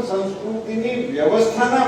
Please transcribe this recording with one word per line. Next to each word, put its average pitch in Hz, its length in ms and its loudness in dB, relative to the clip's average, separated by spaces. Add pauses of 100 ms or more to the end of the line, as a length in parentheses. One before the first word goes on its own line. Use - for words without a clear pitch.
સંસ્કૃતિની 220 920 -4 (140)
વ્યવસ્થાના 240 760 2